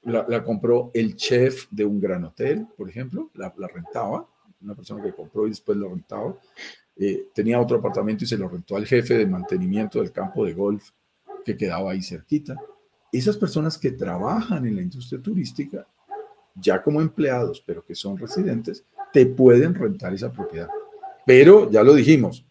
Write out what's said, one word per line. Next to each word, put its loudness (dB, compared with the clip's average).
La, -2
la -2
compró 0
el 0
chef 0
de -4
un -2
gran -4
hotel, -4
por -14
ejemplo, -12
la, -14
la -12
rentaba, -8
una -16
persona -16
que -6
compró -6
y -4
después -6
la -6
rentaba. -10
Eh, -4
tenía 0
otro 0
apartamento -4
y -8
se -4
lo -6
rentó -10
al -6
jefe 2
de 2
mantenimiento -4
del -4
campo -6
de -6
golf -4
que -8
quedaba -6
ahí -6
cerquita. -8
Esas -2
personas -4
que -4
trabajan -4
en -4
la -6
industria -10
turística, -8
ya -2
como 0
empleados, -4
pero -10
que -16
son -10
residentes, -6
te 8
pueden 6
rentar -6
esa -8
propiedad. -10
Pero, 10
ya 6
lo 10
dijimos 4